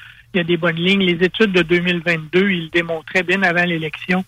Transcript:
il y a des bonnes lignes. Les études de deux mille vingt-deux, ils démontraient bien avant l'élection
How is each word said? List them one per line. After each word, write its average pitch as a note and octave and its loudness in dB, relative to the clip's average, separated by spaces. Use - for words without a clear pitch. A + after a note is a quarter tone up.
il - 0
y - 2
a E3+ 0
des E3+ 0
bonnes E3 -2
lignes. F#3+ 2
Les F3 2
études G3+ 2
de F3+ 2
deux F3 2
mille F3 0
vingt-deux, E3+ 0
ils E3 -4
démontraient E3+ -2
bien F#3 0
avant F3 2
l'élection F3 -4